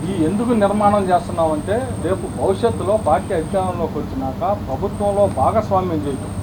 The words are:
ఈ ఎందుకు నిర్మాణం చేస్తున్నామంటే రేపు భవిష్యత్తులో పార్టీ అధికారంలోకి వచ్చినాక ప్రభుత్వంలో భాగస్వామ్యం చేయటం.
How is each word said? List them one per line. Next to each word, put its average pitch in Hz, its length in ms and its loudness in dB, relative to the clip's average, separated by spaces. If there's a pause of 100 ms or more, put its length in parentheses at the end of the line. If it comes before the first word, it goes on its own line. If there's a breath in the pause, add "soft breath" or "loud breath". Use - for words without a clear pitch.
ఈ - 20 -2 (180)
ఎందుకు 226 220 0 (140)
నిర్మాణం 202 480 4
చేస్తున్నామంటే 175 640 0 (280)
రేపు 190 180 -2 (160)
భవిష్యత్తులో 202 540 0 (140)
పార్టీ 185 300 0
అధికారంలోకి 170 640 -2
వచ్చినాక 131 420 -4 (240)
ప్రభుత్వంలో 202 580 0 (160)
భాగస్వామ్యం 185 680 2
చేయటం. - 240 -4 (120)